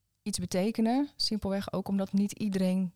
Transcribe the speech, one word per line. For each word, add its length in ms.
iets 180
betekenen, 760
simpelweg 580
ook 140
omdat 260
niet 180
iedereen 640